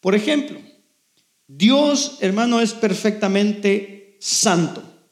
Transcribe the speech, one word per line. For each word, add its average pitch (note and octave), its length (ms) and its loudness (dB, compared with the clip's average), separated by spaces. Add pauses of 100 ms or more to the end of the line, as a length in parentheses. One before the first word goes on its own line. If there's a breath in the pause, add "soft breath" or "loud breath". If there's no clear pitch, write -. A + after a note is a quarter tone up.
Por F#3 140 0
ejemplo, C#4+ 440 -2 (880)
Dios, C4+ 720 2
hermano, A3+ 400 0
es A3+ 120 0
perfectamente G3+ 1500 -2
santo. - 640 0 (300)